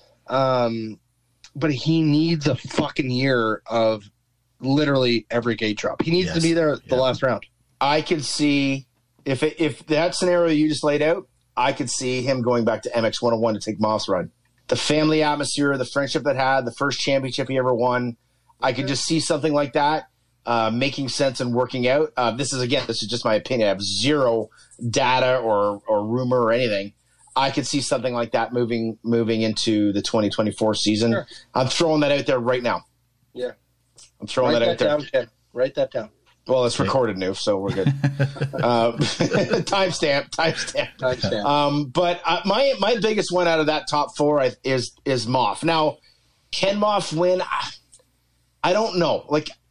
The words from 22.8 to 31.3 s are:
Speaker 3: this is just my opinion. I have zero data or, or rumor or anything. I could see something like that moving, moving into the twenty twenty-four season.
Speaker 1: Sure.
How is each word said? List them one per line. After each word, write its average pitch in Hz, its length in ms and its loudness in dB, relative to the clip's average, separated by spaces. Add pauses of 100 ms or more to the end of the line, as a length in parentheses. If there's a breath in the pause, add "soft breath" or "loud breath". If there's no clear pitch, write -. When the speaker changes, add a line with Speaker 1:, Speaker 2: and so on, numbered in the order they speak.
Speaker 3:
this - 140 -4
is 107 80 -6
just 120 160 -4
my 110 100 4
opinion. 113 320 0
I - 20 4
have 95 120 0
zero 113 680 0 (400 loud breath)
data 127 480 2
or, 104 500 0
or 107 180 2
rumor 123 360 0
or 113 100 4
anything. 104 420 0 (420 soft breath)
I 135 160 2
could 143 140 -2
see 143 140 -2
something 127 340 -2
like 120 200 -2
that 117 180 0
moving, 113 520 -2
moving 113 400 2
into 107 500 2
the 101 80 0
twenty 107 280 0
twenty-four 107 460 0
season. 107 380 2
Speaker 1:
Sure. - 140 -4 (280 loud breath)